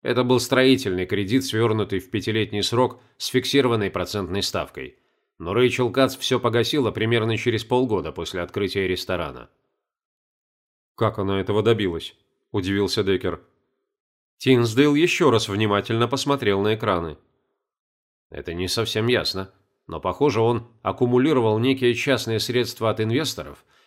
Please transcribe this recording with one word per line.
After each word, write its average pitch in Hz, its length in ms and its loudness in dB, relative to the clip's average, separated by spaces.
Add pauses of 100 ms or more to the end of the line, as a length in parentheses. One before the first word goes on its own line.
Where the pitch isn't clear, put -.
Это 123 220 0
был 123 160 4
строительный 131 640 2
кредит, 104 400 0
свёрнутый 110 540 0
в - 100 -10
пятилетний 107 540 -2
срок 123 380 0 (160)
с - 100 -8
фиксированной 127 640 0
процентной 92 520 -4
ставкой. 73 540 -8 (400)
Но 85 160 -6
Рэйчел 123 380 2
Кац - 260 0
всё - 220 -2
погасила 117 520 0
примерно 110 460 0
через 110 260 -2
полгода 110 480 -2
после 87 300 -6
открытия 95 460 -2
ресторана. 85 640 -6 (1500)
"Как 107 240 -2
она 98 200 0
этого 101 240 0
добилась?" 101 520 0 (360)
удивился 98 520 0
Деккер. 92 380 -2 (960)
Тинсдейл 127 580 4
ещё 160 360 4
раз 110 180 2
внимательно 104 580 0
посмотрел 127 540 0
на 107 140 2
экраны. 87 420 -2 (1120)
"Это 73 240 -10
не 90 140 -4
совсем 110 400 -2
ясно, 95 440 -2 (360)
но, 80 120 -10
похоже, 113 420 0
он 113 260 0 (140)
аккумулировал 123 800 2
некие 127 340 2
частные 113 460 -2
средства 113 500 -2
от 107 100 -2
инвесторов 113 680 -4 (220)